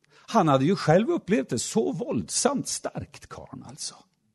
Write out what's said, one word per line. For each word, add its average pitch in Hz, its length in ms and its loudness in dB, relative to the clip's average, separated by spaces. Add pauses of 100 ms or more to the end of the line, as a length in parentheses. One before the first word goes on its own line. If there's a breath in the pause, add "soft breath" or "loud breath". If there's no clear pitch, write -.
(160)
Han 202 320 2
hade 135 180 6
ju 190 100 4
själv 190 340 4
upplevt 262 400 0
det 120 100 -2
så - 320 -2
våldsamt 240 760 -2
starkt, - 600 -10
karln, - 400 -16
alltså. - 280 -14 (400)